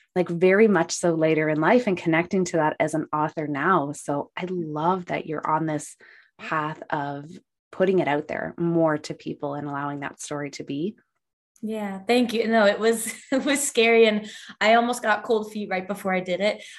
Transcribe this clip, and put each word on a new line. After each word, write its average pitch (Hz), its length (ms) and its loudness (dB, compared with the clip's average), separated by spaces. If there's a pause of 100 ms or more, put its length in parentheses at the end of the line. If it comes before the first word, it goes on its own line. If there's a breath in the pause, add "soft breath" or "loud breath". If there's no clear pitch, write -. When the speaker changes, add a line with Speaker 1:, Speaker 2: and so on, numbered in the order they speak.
(140 loud breath)
Speaker 1:
like, 180 140 0
very 185 400 6
much 170 240 2
so 170 220 0
later 156 340 2
in 151 100 0
life, 220 280 4
and 185 100 0
connecting 170 480 0
to 175 140 -2
that 151 200 2
as 151 140 0
an 156 220 -4
author 151 320 -2
now. 147 460 0
So - 440 -6
I 180 140 -6
love 175 560 -2
that 156 180 -6
you're 151 240 -8
on 156 160 0
this 151 320 -6 (420 loud breath)
path 156 520 -6
of 143 400 -6 (420)
putting 185 280 2
it - 80 0
out 147 200 0
there - 300 -6
more 165 400 2
to 151 160 -10
people 147 400 -8
and 147 120 -8
allowing 143 340 -6
that - 200 -10
story 147 300 -8
to 127 140 -14
be. 151 320 -6 (640)
Speaker 2:
Yeah, 208 440 -8
thank 233 260 2
you. 220 160 0
No, 226 160 6
it 208 160 4
was, 226 320 0 (100)
<laughs> - 100 -8
it 262 120 0
was 277 180 0
scary. 226 440 4
And 214 240 0 (320 loud breath)
I 220 140 6
almost 240 260 2
got 214 220 0
cold 214 280 -2
feet 208 180 -8
right 185 160 -4
before 190 280 -4
I 185 60 0
did 175 200 -4
it. 208 220 -2 (160 loud breath)